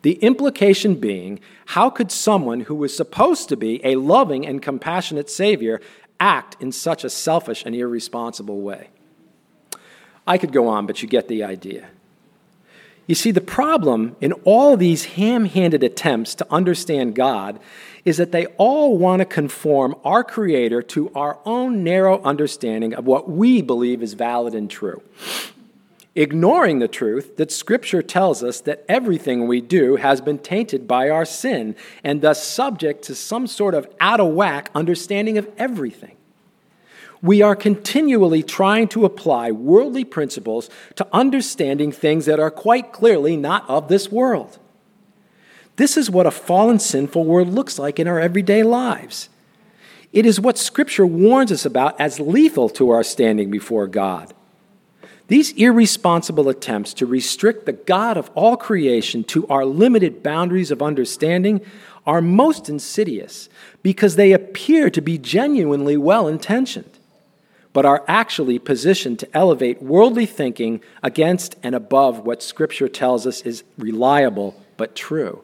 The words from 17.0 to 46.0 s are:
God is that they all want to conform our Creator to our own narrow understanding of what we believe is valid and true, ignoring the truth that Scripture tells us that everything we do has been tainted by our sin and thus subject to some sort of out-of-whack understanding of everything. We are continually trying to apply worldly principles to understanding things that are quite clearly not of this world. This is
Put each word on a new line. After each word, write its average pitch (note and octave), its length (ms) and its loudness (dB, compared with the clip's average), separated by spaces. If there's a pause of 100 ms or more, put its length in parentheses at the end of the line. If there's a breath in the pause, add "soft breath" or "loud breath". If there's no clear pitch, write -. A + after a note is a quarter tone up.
God G#2+ 440 -2 (440 loud breath)
is D#3+ 140 0
that F3 140 -2
they F3 140 -2 (120)
all C4 420 2
want F#3 220 2
to F#3 40 0
conform D3 760 -2
our G#3+ 200 0
Creator B2 600 -2
to - 300 -6
our D3 320 -6
own A#3 380 -4
narrow F#3+ 380 2
understanding A#2+ 720 -4
of B2 120 -10
what C3 220 2
we G#3 340 2
believe B2 420 -2
is G#2 100 -10
valid A#2 420 -4
and G#2 140 -6
true, - 320 -10 (1120 loud breath)
ignoring E3 640 2
the A#2 80 0
truth A#2 500 -6
that D3+ 140 -2
Scripture - 500 -2
tells F3+ 400 0
us A#2+ 200 -8
that - 260 -8
everything D#3+ 600 -2
we B2 140 0
do B2 360 2
has C3+ 240 0
been C#3+ 180 -4
tainted F3+ 480 -6
by B2+ 220 0
our D#3+ 160 0
sin C3 500 -6 (280 loud breath)
and C#3+ 180 -4
thus D3+ 220 2
subject D#3+ 600 -4
to C3+ 100 -14
some A#3+ 320 -6
sort G3+ 300 -2
of C#3+ 120 -2 (120)
out-of-whack F3 760 0
understanding G3+ 640 -4
of G#3 100 -4 (100)
everything. G#3 580 -8 (1040 soft breath)
We G3+ 200 6
are G#3 140 6
continually G#3 880 2
trying G#3 460 0
to A3+ 140 0
apply B2+ 460 0
worldly G#3 560 2
principles A#2 640 -8 (260 loud breath)
to F#3+ 160 -6
understanding D3 800 0
things D3+ 360 0
that D3+ 120 2
are D#3 120 0
quite A#3+ 420 -2
clearly E3+ 420 2
not D3+ 320 -4
of D3 200 -2
this G3 240 0
world. A3 480 -2 (1160 soft breath)
This C#4 200 2
is B3 120 0